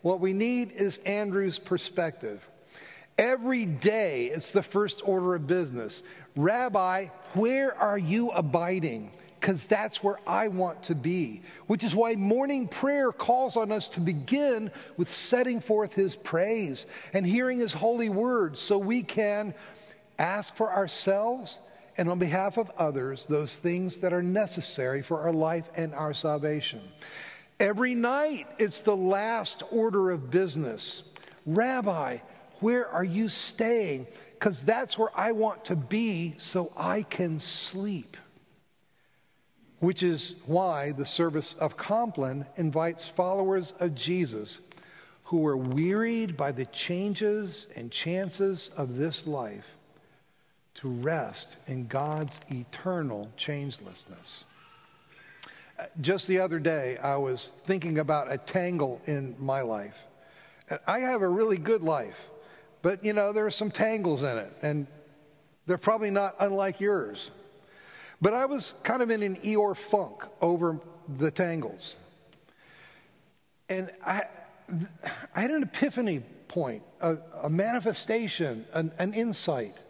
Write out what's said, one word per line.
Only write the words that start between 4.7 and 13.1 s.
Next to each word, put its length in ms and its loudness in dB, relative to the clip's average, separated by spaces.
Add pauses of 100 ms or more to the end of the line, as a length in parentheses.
order 280 4
of 120 -2
business. 560 0 (320)
"Rabbi, 720 4 (280)
where 400 4
are 240 2
you 320 2
abiding? 840 0 (280)
'Cause 260 2
that's 360 2
where 240 2
I 220 2
want 360 -2
to 100 0
be." 480 -2 (240)
Which 180 2
is 100 0
why 200 4
morning 540 2
prayer 440 2